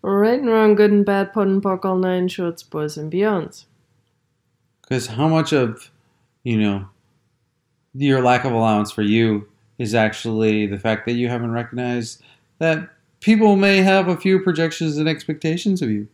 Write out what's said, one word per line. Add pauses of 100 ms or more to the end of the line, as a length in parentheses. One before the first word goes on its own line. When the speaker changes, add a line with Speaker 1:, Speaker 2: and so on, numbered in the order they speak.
Speaker 1:
Right
and
wrong,
good
and
bad,
pun
and
pock,
all
nine
shorts,
boys
and
beyonds. (1200)
Speaker 2:
'Cause
how
much
of, (520)
you
know, (1040)
your
lack
of
allowance
for
you (320)
is
actually
the
fact
that
you
haven't
recognized (380)
that (320)
people
may
have
a
few
projections
and
expectations
of
you.